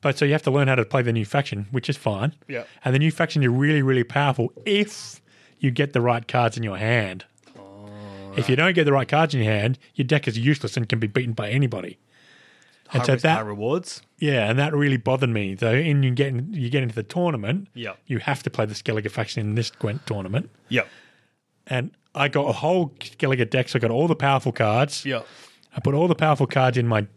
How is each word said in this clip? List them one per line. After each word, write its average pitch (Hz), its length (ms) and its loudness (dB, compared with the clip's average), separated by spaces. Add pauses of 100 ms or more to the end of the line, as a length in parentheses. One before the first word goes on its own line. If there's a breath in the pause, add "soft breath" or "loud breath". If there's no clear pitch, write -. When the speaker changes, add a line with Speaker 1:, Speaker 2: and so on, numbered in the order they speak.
Speaker 1:
But 139 160 0
so 151 80 2
you 139 60 4
have 151 100 0
to - 80 0
learn 135 180 2
how 135 60 4
to 120 100 2
play 127 160 0
the 120 140 0
new 113 100 0
faction, 104 460 -4
which 127 180 -4
is 139 80 -2
fine. 110 380 -2 (140)
Speaker 2:
Yeah. 120 160 -8 (200 loud breath)
Speaker 1:
And 127 100 2
the 135 40 4
new 156 120 4
faction, 160 300 -2
you're 127 100 4
really, 147 300 2
really 131 240 2
powerful 131 480 0 (140)
if - 560 -2 (360 soft breath)
you 135 120 0
get 139 240 0
the 127 80 4
right 120 260 0
cards 120 300 0
in 117 40 -6
your 101 140 -6
hand. 104 480 0 (340)
Speaker 2:
Oh, - 760 -18
Speaker 1:
If - 140 0
you 127 60 6
Speaker 2:
right. 151 80 4
Speaker 1:
don't 185 100 4
get 165 100 4
the 143 80 4
right 135 160 2
cards 151 260 4
in 127 80 2
your 107 80 4
hand, 110 280 2 (160 soft breath)
your 139 120 0
deck 143 220 2
is 113 100 -2
useless 131 380 0
and 117 100 -2
can 113 120 -2
be 113 80 -2
beaten 120 260 -2
by 110 180 -6
anybody. 117 460 -2 (960 soft breath)
And 123 100 0
Speaker 2:
High 123 40 0
Speaker 1:
so 135 60 4
Speaker 2:
risk, 123 100 0
Speaker 1:
that 160 140 4
Speaker 2:
high 117 60 -2
rewards? 107 600 -6 (160)
Speaker 1:
Yeah, 127 320 2
and 127 80 2
that 147 160 0
really 143 220 2
bothered 131 340 0
me, 104 240 -2
though. 113 200 0
And 143 300 2
you 131 60 2
get 139 180 0
in, 135 240 -6
you 139 180 -4
get 139 120 0
into 117 140 -4
the 107 80 -4
tournament, 165 680 -2
Speaker 2:
Yeah. 113 200 -12 (140)
Speaker 1:
you 120 120 -2
have 135 240 -4
to - 80 -4
play 110 160 -2
the 104 80 -6
Skellige 107 380 -4
faction - 340 -4
in 104 80 -2
this 113 160 -2
Gwent 113 380 -6
tournament. 101 420 -4 (180)
Speaker 2:
Yeah. 117 140 0 (840 soft breath)
Speaker 1:
And 131 240 -4 (240)
I 143 100 0
got 143 220 0
a 127 40 0
whole 170 360 0 (100)
Skellige 127 500 -2
deck, 127 200 0
so - 100 -4
I - 20 0
got 113 120 0
all 143 160 2
the 160 80 2
powerful 139 340 0
cards. 117 540 0
Speaker 2:
Yeah. 131 180 -4 (540 loud breath)
Speaker 1:
I - 40 -6
put 139 140 0
all 165 140 2
the 170 80 2
powerful 147 320 2
cards 127 280 2
in 120 120 2
my 107 180 2 (100)